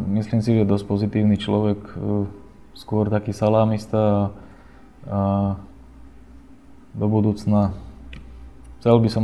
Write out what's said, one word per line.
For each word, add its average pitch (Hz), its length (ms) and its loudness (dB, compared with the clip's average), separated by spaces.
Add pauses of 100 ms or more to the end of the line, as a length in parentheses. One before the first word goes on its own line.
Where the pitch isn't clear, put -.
(120)
myslím 107 320 -2
si, 113 160 4
že 104 80 4
dosť 101 160 2
pozitívny 104 560 0
človek, 104 480 0
e, 101 400 -4 (480)
skôr 107 320 -2
taký 104 240 -2
salámista 110 640 2
a, 107 240 4 (880)
a 101 140 -2 (1700)
do 107 160 -2
budúcna 104 640 2 (1120)
chcel 117 160 6
by 113 80 4
som, 110 160 -2